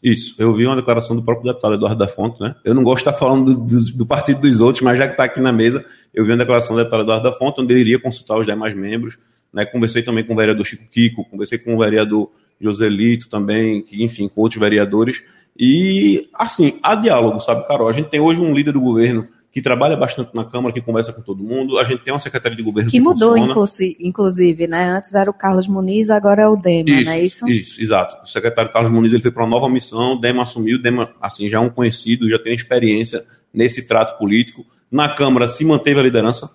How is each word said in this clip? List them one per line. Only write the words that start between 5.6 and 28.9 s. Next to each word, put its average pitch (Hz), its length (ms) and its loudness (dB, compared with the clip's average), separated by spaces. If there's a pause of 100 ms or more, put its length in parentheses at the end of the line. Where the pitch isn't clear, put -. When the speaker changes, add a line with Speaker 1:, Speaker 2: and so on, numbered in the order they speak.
Speaker 1:
eu 110 100 0
vi 107 80 2
uma 120 60 2
declaração 120 360 0
do 117 60 0
deputado 113 240 0
Eduardo 113 260 0
da 127 60 -8
Fonte, 135 240 -4
onde 123 140 2
ele 127 80 6
iria 120 180 2
consultar 120 380 -6
os 113 80 0
demais 107 300 -4
membros, 110 420 -8 (340)
né? 104 140 -4
Conversei 117 380 -2
também 113 200 -2
com 113 80 -6
o 110 60 -2
vereador 107 280 2
Chico - 240 -14
Kiko, 117 360 0
conversei 101 320 -8
com 117 180 -4
o 113 40 0
vereador 107 520 2 (280)
Joselito 107 680 0
também, 107 520 -2
que, 104 220 -8
enfim, 113 240 -4
com 104 140 -4
outros 113 180 -2
vereadores. 104 640 0 (360)
E, 190 760 2
assim, 190 500 0
há 202 120 2
diálogo, 123 440 2
sabe, - 280 -4
Carol? 117 220 0
A - 20 0
gente 151 180 -4
tem 151 100 -2
hoje 165 220 2
um 160 120 0
líder 143 200 0
do 139 80 0
governo 117 460 0 (220)
que 131 120 -8
trabalha 139 360 0
bastante 123 380 -4
na 113 100 -4
Câmara, 123 260 -4
que 120 100 -6
conversa 117 300 -2
com 110 100 -16
todo 98 220 -12
mundo. 131 360 -4
A 123 40 2
gente 123 200 -4
tem 135 100 -6
uma 143 60 -4
secretaria 123 360 -6
de 113 60 -10
governo 110 300 -2
Speaker 2:
Que 247 60 4
Speaker 1:
que 247 60 6
Speaker 2:
mudou, 240 260 4
Speaker 1:
funciona. 226 220 4
Speaker 2:
inclusi-, 190 480 -2
inclusive, 180 680 0
né? 175 220 -2
Antes 196 260 -4
era 196 160 2
o - 20 -4
Carlos 190 340 0
Muniz, 196 440 0
agora 208 320 4
é 214 40 6
o 214 80 6
Dema, 170 340 2
Speaker 1:
Isso, 135 200 4
Speaker 2:
não 165 80 0
é 165 40 0
isso? 185 280 -2
Speaker 1:
isso, 110 320 -2
exato. 107 420 -2
O - 40 -20
secretário 113 440 -2
Carlos 113 200 2